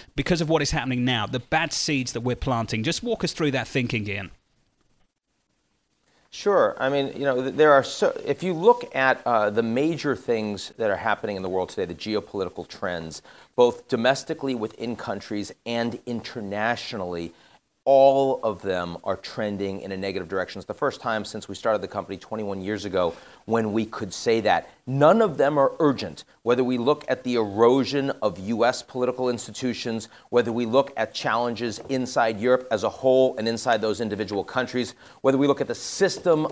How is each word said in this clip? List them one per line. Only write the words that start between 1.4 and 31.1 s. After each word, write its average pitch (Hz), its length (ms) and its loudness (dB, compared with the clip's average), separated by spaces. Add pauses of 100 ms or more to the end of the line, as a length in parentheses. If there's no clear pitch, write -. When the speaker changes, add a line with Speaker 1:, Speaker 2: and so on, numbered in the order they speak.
Speaker 1:
seeds 135 400 -2
that 120 80 -6
we're 123 160 -2
planting. 113 460 -2
Just 160 200 -2
walk 233 220 -4
us - 80 -2
through 151 180 0
that 123 160 -2
thinking, 117 400 -2
Ian. 98 240 -8 (2000)
Speaker 2:
Sure. 165 520 4
I 131 80 2
mean, 139 260 0
you 131 80 -6
know, 131 180 2
th-, 127 140 -4
there 151 160 8
are 139 120 8
so, - 260 0 (160)
if 143 180 -2
you 180 100 0
look 214 400 2
at, 131 320 2
uh, 110 240 2
the 107 140 0
major 139 540 0
things 107 600 -4
that 113 120 0
are 95 80 0
happening 104 400 -2
in 95 40 -8
the 92 80 -4
world 92 200 -2
today, 95 160 -4
the 85 100 -8
geopolitical 95 720 -6
trends, 85 540 -8 (340)
both 120 320 4
domestically 135 640 0
within 113 440 -6
countries 104 560 -6 (120)
and 117 400 -4
internationally, 104 1300 -6 (540)
all 135 580 6
of 104 200 -2
them 90 400 -2
are 95 120 -2
trending 98 640 -6
in 95 140 -10
a 95 40 -6
negative 95 300 -6
direction. 92 320 -6
It's 90 60 -14
the 104 80 -8
first - 260 -4
time 110 240 -4
since - 240 -12
we 98 80 -10
started 107 260 0
the 95 60 -8
company 95 300 -8
twenty-one 101 420 -8
years 98 240 -4
ago 90 300 0 (320)
when 110 260 0
we 110 140 0
could 107 260 -8
say 113 300 0
that. 90 280 2 (180)
None 147 340 6
of 170 160 0
them 147 220 2
are 135 200 4
urgent. 113 460 0 (160)
Whether 123 220 2
we 127 160 0
look 131 280 0
at 127 160 -2
the 123 120 -2
erosion 120 760 4 (140)
of 95 160 0
U 107 260 0
S 123 160 2
political 127 480 -2
institutions, 113 800 -6 (220)
whether 120 200 4
we 120 140 -2
look 131 320 2
at 113 160 -2